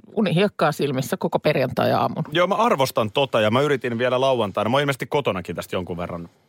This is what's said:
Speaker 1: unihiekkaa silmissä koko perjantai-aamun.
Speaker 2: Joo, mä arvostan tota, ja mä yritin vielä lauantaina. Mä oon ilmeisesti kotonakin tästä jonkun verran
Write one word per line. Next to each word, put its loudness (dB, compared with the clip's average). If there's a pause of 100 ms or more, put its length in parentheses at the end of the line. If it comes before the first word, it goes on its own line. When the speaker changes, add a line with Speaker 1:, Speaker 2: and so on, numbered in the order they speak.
(140)
Speaker 1:
unihiekkaa 2
silmissä -2
koko -2
perjantai-aamun. 0
Speaker 2:
Joo, 2
mä 0
arvostan 0
tota, 0
ja 4
mä 4
yritin 0
vielä 0
lauantaina. 0
Mä 2
oon 4
ilmeisesti -2
kotonakin -2
tästä -8
jonkun -6
verran -8 (200)